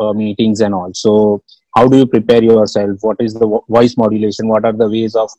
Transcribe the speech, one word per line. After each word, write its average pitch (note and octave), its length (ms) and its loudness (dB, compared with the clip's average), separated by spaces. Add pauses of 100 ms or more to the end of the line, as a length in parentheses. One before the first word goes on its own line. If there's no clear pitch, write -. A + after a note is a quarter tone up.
uh, G#2+ 120 -2
meetings G#2+ 480 -2
and G#2 120 0
all. F#2 220 -8
So G#2+ 480 0 (340)
how A#2+ 120 4
do C3+ 100 4
you C3 80 4
prepare A#2 360 2
yourself? G#2 600 0
What G#2+ 180 -2
is A2+ 140 -4
the A2+ 120 -2
vo-, G#2+ 220 -2
voice A#2+ 280 2
modulation? G#2+ 520 -2
What A2 160 0
are A2+ 80 -2
the A2 160 -2
ways A2 280 -4
of A2 220 -2